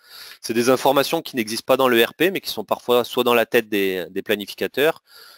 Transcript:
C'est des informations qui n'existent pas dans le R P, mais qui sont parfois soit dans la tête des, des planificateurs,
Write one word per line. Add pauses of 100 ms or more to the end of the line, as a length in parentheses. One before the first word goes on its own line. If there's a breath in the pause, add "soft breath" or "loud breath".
(420 loud breath)
C'est
des
informations
qui
n'existent
pas
dans
le
R
P,
mais
qui
sont
parfois
soit
dans
la
tête
des,
des
planificateurs, (340 loud breath)